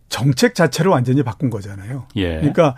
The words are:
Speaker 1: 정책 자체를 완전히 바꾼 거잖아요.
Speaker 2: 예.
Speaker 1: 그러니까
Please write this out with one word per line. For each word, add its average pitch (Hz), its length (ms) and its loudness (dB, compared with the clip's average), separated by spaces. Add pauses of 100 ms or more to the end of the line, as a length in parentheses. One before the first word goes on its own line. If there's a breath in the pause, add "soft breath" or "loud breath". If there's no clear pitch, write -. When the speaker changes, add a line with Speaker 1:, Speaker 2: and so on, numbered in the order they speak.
(120)
Speaker 1:
정책 139 420 2
자체를 165 360 2
완전히 131 320 2
바꾼 120 260 -4
거잖아요. 104 560 -10 (120)
Speaker 2:
예. 87 200 -2
Speaker 1:
그러니까 147 420 2